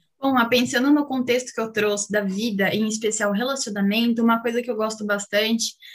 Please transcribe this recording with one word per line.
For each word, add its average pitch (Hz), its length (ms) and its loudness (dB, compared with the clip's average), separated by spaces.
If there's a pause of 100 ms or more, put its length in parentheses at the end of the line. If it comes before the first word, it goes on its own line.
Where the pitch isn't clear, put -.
(240)
Bom, 269 140 2
ah, 233 80 4
pensando 247 440 2
no 294 160 4
contexto 254 480 -2
que - 60 -4
eu 226 100 -2
trouxe 208 400 -2
da 208 120 0
vida, 196 520 -2
em 214 140 0
especial 214 460 -2
relacionamento, 226 880 0
uma 226 180 4
coisa 233 200 -2
que 240 100 -4
eu 220 60 -6
gosto 214 280 -4
bastante 208 680 -2 (200)